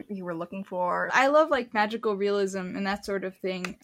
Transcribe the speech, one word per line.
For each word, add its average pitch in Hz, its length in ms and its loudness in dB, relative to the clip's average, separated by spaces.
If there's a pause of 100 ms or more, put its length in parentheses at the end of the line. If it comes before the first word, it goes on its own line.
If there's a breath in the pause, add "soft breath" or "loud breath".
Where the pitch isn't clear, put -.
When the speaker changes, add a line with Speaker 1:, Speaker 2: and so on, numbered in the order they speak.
(100)
Speaker 1:
you 190 140 -8
were 175 100 -4
looking 175 300 -6
for? 180 480 0
Speaker 2:
I 262 160 6
love, 311 220 6
like, 247 220 0
magical 214 440 0
realism 196 420 0
and 185 260 -4
that 196 220 -2
sort 196 180 -2
of 190 140 -6
thing. 185 460 -6